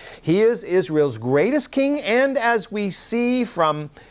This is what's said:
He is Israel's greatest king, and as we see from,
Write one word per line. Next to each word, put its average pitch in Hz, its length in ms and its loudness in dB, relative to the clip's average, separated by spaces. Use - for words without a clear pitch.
He 175 180 2
is 226 240 2
Israel's 151 540 0
greatest 147 520 0
king, 277 300 0
and 262 380 0
as 233 340 0
we 202 180 -2
see 240 540 -2
from, 151 460 -2